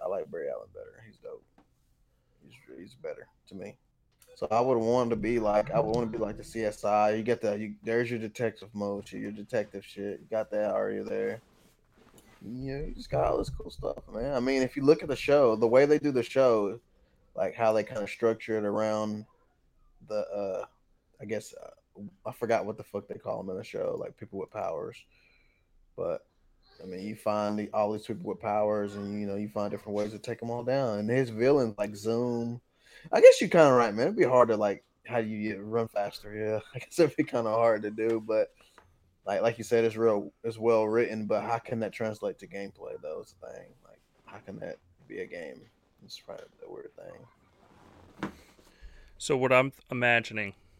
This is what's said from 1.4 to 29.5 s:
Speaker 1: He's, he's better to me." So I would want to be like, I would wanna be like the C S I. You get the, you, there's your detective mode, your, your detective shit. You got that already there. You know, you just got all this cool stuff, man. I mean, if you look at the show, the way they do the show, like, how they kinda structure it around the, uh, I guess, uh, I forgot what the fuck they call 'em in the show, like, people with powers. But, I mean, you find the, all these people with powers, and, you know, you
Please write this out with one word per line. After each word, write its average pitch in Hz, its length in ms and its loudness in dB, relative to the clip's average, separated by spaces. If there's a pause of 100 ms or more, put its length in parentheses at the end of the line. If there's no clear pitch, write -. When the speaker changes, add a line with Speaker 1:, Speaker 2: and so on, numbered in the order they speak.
Speaker 1:
He's, - 100 -20 (240)
he's 104 160 -18
better - 320 -12 (220)
to 101 80 -16
me." 98 200 -14 (600)
So - 140 -6
I 113 100 2
would 127 180 2
want 120 320 4
to 113 60 0
be 117 220 0
like, 104 320 2
I 113 100 2
would 110 140 0
wanna 120 120 0
be 110 100 -6
like 107 220 -4
the 104 60 -14
C 113 200 -6
S 104 180 -4
I. 107 320 4
You 110 80 -2
get 113 200 -2
the, 104 160 -2
you, 107 240 -8
there's 117 260 0
your 120 100 -4
detective 110 540 -6
mode, 101 400 -6
your, 104 100 -10
your 104 100 -8
detective 104 520 -6
shit. 101 360 -10
You - 100 -20
got 110 220 -4
that 107 200 0
already 104 280 -2
there. 104 420 -6 (1000)
You 127 300 -10
know, 143 140 -8
you - 80 -10
just - 160 -14
got 151 160 0
all - 100 0
this - 140 -4
cool - 200 -10
stuff, - 280 -8 (120)
man. 123 240 -4
I 123 60 0
mean, 131 220 2
if 127 140 -2
you 139 60 -4
look 151 200 6
at 156 80 -4
the 127 60 -4
show, 127 400 6
the 117 100 4
way 127 180 8
they 147 140 6
do 147 120 0
the 123 120 2
show, 113 580 4 (560)
like, 95 180 -2
how 113 200 2
they 107 100 2
kinda 107 220 -8
structure 113 500 0
it 104 80 -2
around 107 600 -2 (840)
the, 107 120 -4
uh, 101 440 -6 (560)
I 104 60 -12
guess, 107 260 -8 (100)
uh, - 380 -20 (240)
I 110 80 -8
forgot 110 320 -2
what 107 140 -8
the - 60 -14
fuck - 240 -10
they - 100 -12
call 110 220 -8
'em 95 100 -10
in 92 80 -6
the 101 60 -10
show, 104 360 -4
like, - 160 -12
people 98 220 -14
with - 120 -10
powers. 90 460 -8 (1040)
But, - 260 -4 (580)
I 95 40 -16
mean, 92 140 -12
you 107 140 -8
find 104 440 0
the, 104 160 -4
all 107 180 2
these 107 140 -8
people 101 240 -8
with 98 100 -8
powers, 107 540 0
and, 101 260 -6
you 104 60 -4
know, 98 100 -4
you 104 140 -6